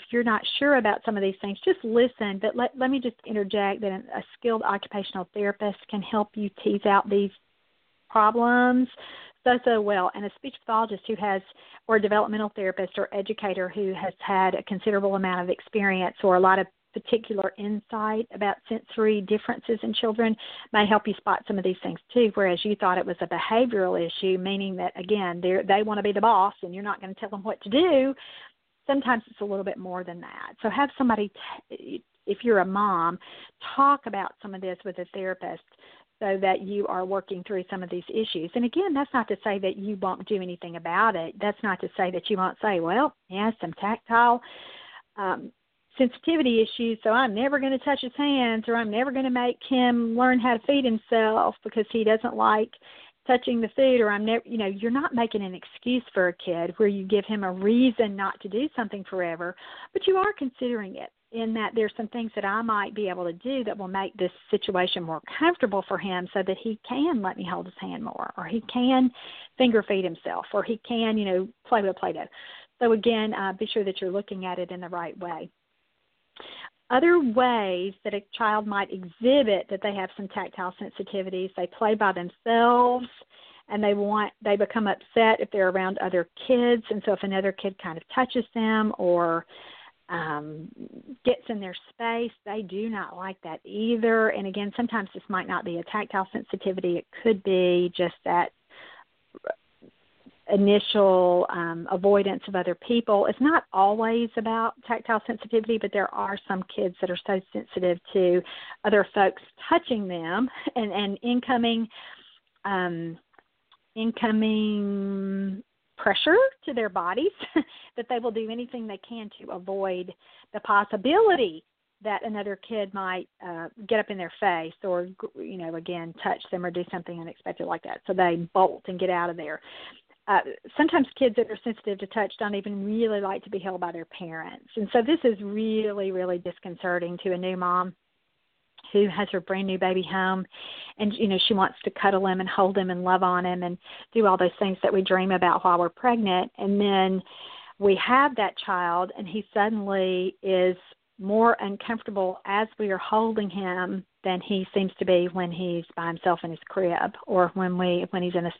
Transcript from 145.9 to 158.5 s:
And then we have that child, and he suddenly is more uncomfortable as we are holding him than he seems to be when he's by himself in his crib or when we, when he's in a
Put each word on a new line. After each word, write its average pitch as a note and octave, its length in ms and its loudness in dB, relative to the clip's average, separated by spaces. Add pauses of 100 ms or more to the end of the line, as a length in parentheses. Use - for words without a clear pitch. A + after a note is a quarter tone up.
And G3+ 220 0
then F#3+ 420 2 (580)
we G3 260 4
have C4+ 300 4
that G3 300 -2
child, F3+ 520 0
and G3+ 100 -8
he G3 260 -6
suddenly G3 880 0
is F#3 320 2 (440)
more A3 400 4
uncomfortable G3+ 840 -4
as G#3 220 0 (120)
we G#3 120 -2
are F#3+ 60 -2
holding A3 520 0
him F#3 540 -4 (200)
than F3+ 180 -2
he F#3+ 320 -2
seems F#3+ 260 0
to F#3+ 60 -2
be F3+ 280 4
when F3+ 180 -4
he's E3+ 340 -4 (100)
by E3+ 120 -6
himself E3+ 360 0
in E3+ 80 -8
his D#3+ 160 -12
crib F#3+ 460 -2 (140)
or F3+ 260 4
when F3+ 240 0
we, F3+ 340 0
when F3+ 120 -2
he's F3 120 -2
in F3 100 0
a E3+ 140 -4